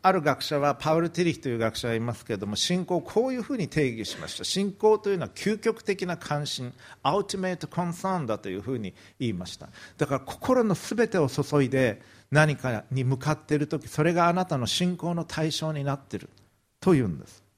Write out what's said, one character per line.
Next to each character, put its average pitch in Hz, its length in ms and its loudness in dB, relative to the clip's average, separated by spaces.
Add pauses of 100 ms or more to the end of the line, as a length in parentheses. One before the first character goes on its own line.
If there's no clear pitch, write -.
あ 190 100 6
る 180 100 2
学 143 200 2
者 147 160 -2
は、 143 160 2
パ 156 200 0
ウ 165 60 4
ル・ 170 100 0
テ 170 120 -2
ィ - 40 4
リ 160 80 2
ヒ - 60 -10
と 139 100 -4
い 117 60 -2
う - 20 -4
学 110 180 0
者 123 120 -4
が 113 60 0
い 113 60 0
ま 117 140 -2
す - 100 -14
け - 80 -4
れ 101 60 -2
ど 101 80 -4
も、 104 100 -4
信 180 300 0
仰 180 100 0
を 160 60 2
こ 233 260 0
う 262 60 -2
い - 20 -4
う 233 60 -6
ふ 285 100 -6
う 262 60 -2
に 160 100 -2
定 135 260 0
義 110 140 -6
し - 80 -10
ま 78 120 -10
し - 100 -10
た。 90 60 -10
信 196 280 -2
仰 214 260 4
と 202 120 -4
い 196 40 2
う 180 40 -2
の 143 60 -4
は - 40 -8
究 214 300 -2
極 220 240 -2
的 190 240 -2
な 170 100 -4
関 147 300 -4
心、 127 260 -8 (300)
ア 147 140 4
ウ 202 80 2
ト 202 120 -6
メ 185 160 -2
イ 170 60 -4
ト 151 100 -10
コ 175 160 -4
ン 170 80 -4
サ 190 180 -4
ー 185 80 0
ン 139 80 -2
だ 107 120 -2
と 101 100 -10
い 92 80 -4
う 104 60 -6
ふ 120 100 -6
う 123 60 -4
に 95 160 -8 (240)
言 127 100 -2
い 110 60 -2
ま 90 100 -8
し - 140 -14
た。 - 100 -18 (300)
だ 147 80 0
か 139 80 -2
ら 131 60 -2
心 - 440 0
の 196 100 2
す - 200 -6
べ 220 120 2
て 208 120 0
を 143 100 4
注 147 340 2
い 127 60 2
で 131 320 2 (300)
何 151 260 4
か 120 340 -4
に 131 140 0
向 135 140 2
か 147 140 0
っ 147 40 2
て - 180 -2
い 147 40 2
る 147 80 0
と 151 120 -2
き、 - 100 -10
そ - 140 -2
れ 170 120 4
が 170 140 4
あ 170 40 4
な 180 140 0
た 156 100 -2
の 120 100 0
信 180 300 0
仰 170 180 -4
の 170 100 -4
対 160 260 -2
象 156 220 -4
に 143 120 -4
な 139 120 0
っ - 20 -12
て - 180 -12
い - 40 -6
る - 100 -18 (500)
と 147 140 6
い 139 60 6
う 110 80 2
ん 73 100 -4
で - 100 -16
す。 - 160 -20 (140)